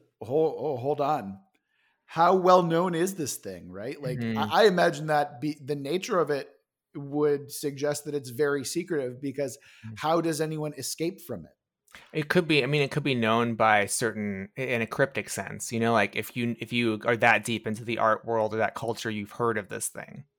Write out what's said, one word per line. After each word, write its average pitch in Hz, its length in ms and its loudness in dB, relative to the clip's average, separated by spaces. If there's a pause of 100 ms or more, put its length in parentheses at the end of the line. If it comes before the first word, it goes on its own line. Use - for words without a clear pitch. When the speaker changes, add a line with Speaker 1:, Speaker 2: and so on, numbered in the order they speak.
(220)
Speaker 1:
hol-, 143 360 0
oh, 131 200 -4
hold 139 240 -2
on. 151 380 -2 (680)
How 175 300 4
well 185 280 8
known 170 320 2
is 185 200 0
this 151 220 -6
thing, 90 340 -14
right? 113 300 -10
Like, 123 260 -4
Speaker 2:
Mm-hmm. 113 240 0
Speaker 1:
I, 180 120 6
I 226 40 8
imagine 175 400 2
that 147 340 0
be, 147 220 -4
the 139 120 -4
nature 165 440 -2
of 147 120 2
it 139 180 -2 (460)
would 143 560 0
suggest 143 540 -4
that 147 100 -6
it's 131 140 -6
very 143 360 0
secretive, 139 560 -4
because 139 360 -6 (280)
Speaker 2:
Mm. 110 100 -14
Speaker 1:
how 160 260 2
does 160 200 -2
anyone 151 340 -4
escape - 460 -6
from 92 240 -12
it? 69 60 -20 (600)
Speaker 2:
It 147 160 -4
could 175 180 4
be, 151 160 4
I 123 40 0
mean, 147 140 2
it 139 100 0
could 143 120 -2
be 139 120 2
known 117 400 2
by 107 320 6
certain, 104 680 -2
i-, 135 40 -6
in 127 200 -2
a 113 60 -2
cryptic 135 420 -2
sense, 101 420 -8
you 117 80 -2
know, 117 140 2
like, 104 220 2
if - 220 -6
you, 120 220 -2
if 113 140 -10
you 117 320 0
are 117 120 2
that 110 260 4
deep 110 240 -4
into 110 160 -6
the 110 140 -4
art 110 280 2
world 110 280 0
or 110 40 -4
that 107 180 0
culture, 117 340 -6
you've 104 220 -6
heard 117 260 -2
of 101 120 -6
this 107 200 -6
thing. - 360 -14 (140)